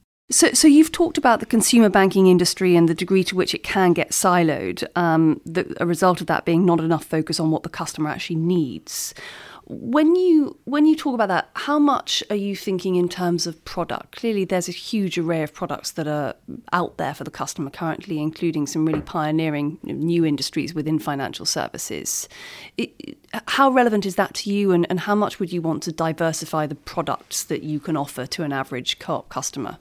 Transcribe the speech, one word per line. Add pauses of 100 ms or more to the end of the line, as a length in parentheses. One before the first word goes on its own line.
(300)
So,
so
you've
talked
about
the
consumer
banking
industry
and
the
degree
to
which
it
can
get
siloed,
um,
the,
a
result
of
that
being
not
enough
focus
on
what
the
customer
actually
needs. (540)
When
you,
when
you
talk
about
that,
how
much
are
you
thinking
in
terms
of
product?
Clearly,
there's
a
huge
array
of
products
that
are (380)
out
there
for
the
customer
currently,
including
some
really
pioneering
new
industries
within
financial
services. (480)
It, (300)
how
relevant
is
that
to
you,
and,
and
how
much
would
you
want
to
diversify
the
products
that
you
can
offer
to
an
average
co-op
customer?